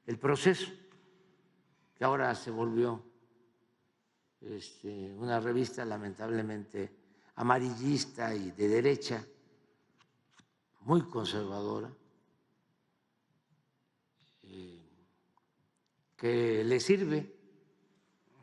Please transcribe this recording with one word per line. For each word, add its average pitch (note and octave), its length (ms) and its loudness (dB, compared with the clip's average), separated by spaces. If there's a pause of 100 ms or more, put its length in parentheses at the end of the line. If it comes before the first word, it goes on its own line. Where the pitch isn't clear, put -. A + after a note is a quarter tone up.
el A#2 120 -4
Proceso, D3 540 4 (1200)
que - 100 -10
ahora C3 300 2
se - 160 -8
volvió, A2+ 540 0 (1400)
este, G#2 720 -12
una A#2 260 -2
revista A#2+ 420 -2
lamentablemente G#2+ 1160 -6 (360)
amarillista B2 1000 0
y F#2+ 160 -4
de G#2 160 2
derecha, A#2+ 580 2 (1600)
muy C#3+ 220 2
conservadora, G#2+ 840 -4 (2500)
eh, F2+ 380 -16 (1400)
que A#2 480 2
le B2 160 4
sirve D#3+ 520 2 (1080)